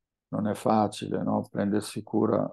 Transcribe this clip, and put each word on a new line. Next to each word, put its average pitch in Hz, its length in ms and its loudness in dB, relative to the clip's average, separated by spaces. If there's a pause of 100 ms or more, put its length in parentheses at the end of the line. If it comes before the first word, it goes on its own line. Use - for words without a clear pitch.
(280)
non 107 200 -2
è 101 60 0
facile, 104 680 0
no? 107 280 0
Prendersi 104 520 -2
cura 107 500 2